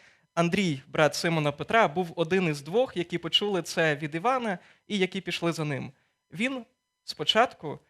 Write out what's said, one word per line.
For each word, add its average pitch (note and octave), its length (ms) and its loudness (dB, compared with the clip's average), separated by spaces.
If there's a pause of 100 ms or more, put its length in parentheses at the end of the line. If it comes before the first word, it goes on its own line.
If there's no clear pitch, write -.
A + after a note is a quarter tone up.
(340)
Андрій, E3+ 540 2
брат D3 280 4
Симона D#3 360 0
Петра, G3 360 2
був E3 280 -4
один F3 320 2
із D3 140 -2
двох, G#3+ 360 0
які F3 200 -4
почули F#3+ 440 0
це D#3+ 340 0
від D3 200 -6
Івана A3 420 0 (300)
і G#3 100 -2
які F#3 240 0
пішли E3+ 300 -2
за D3+ 140 -4
ним. C3+ 260 -6 (420)
Він B3 320 -4 (380)
спочатку E3 760 0 (100)